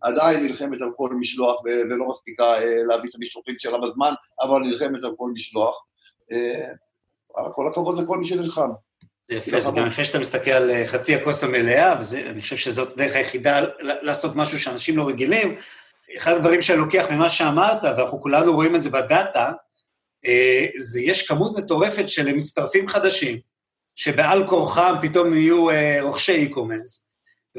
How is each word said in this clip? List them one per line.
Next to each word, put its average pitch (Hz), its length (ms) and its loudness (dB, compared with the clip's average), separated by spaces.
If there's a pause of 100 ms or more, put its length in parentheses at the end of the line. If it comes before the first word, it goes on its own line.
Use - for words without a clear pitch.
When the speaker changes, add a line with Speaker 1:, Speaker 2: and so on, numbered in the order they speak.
Speaker 1:
עדיין 147 440 2
נלחמת 131 380 -6
על 120 140 -4
כל 127 180 -4
משלוח, 123 500 0
ו-, 120 260 0
ולא 123 180 -4
מספיקה, 117 460 0
אה, 117 340 0
להביא 117 220 -2
את 120 40 -20
המשלוחים 117 440 -12
שלה 120 200 -6
בזמן, 123 340 -2 (280)
אבל 135 200 2
נלחמת 127 440 -4
על 113 120 -6
כל 123 180 -8
משלוח. 113 500 -4 (480)
אה, 120 360 -4 (840)
כל 143 140 -2
הכבוד 175 300 -2
לכל 170 200 -4
מי 170 80 -4
שנלחם. 165 440 -2 (580)
Speaker 2:
זה 120 60 -6
יפה, - 160 -6
זה - 60 0
Speaker 1:
נלחמו. - 200 0
Speaker 2:
גם 117 100 2
יפה 143 180 -2
שאתה 143 140 -2
מסתכל 135 320 -2
על, 127 200 4
אה, 120 160 0
חצי 131 280 0
הכוס 147 300 0
המלאה, 127 560 4
וזה, 127 300 -6
אני 104 100 -12
חושב 135 160 -6
שזאת 127 400 -4
דרך 135 200 -2
היחידה 143 440 0
ל-, 147 60 0 (140)
לעשות 147 560 -4
משהו 147 240 0
שאנשים 135 360 -2
לא 147 120 0
רגילים. 160 460 0 (600)
אחד 165 160 2
הדברים 170 300 4
שאני 170 160 4
לוקח 156 320 2
ממה 156 180 2
שאמרת, 170 560 2
ואנחנו 127 360 0
כולנו 156 340 4
רואים 160 220 4
את 156 60 2
זה 139 80 -4
בדאטה, 139 600 2 (760)
אה, 127 400 4 (100)
זה, 123 240 -4
יש 170 280 0
כמות 160 300 0
מטורפת 196 500 0
של 143 240 0
מצטרפים 151 560 0
חדשים, 143 500 0 (580)
שבעל 156 520 2
כורחם 175 540 2
פתאום 170 280 2
נהיו, 165 400 4
אה, 151 300 2
רוכשי 143 500 0
e-commerce. 113 600 -8 (480)